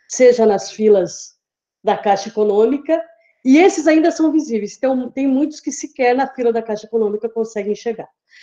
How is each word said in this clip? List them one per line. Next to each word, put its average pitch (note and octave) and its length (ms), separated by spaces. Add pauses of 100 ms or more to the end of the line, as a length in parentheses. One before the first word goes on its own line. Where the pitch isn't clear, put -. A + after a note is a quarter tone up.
seja A#3+ 380
nas G3+ 260
filas G#3 640 (480)
da G3+ 140
Caixa G3+ 320
Econômica, A#3 720 (400)
e C4 140
esses E4 300
ainda D#4+ 240
são D#4 200
visíveis. A3 460
Então, B3+ 320
tem C4+ 160
muitos C#4 340
que - 120
sequer B3+ 440
na C4 120
fila A#3+ 260
da A3+ 80
Caixa A3 240
Econômica G#3+ 420
conseguem A3 460
chegar. A3 360 (340)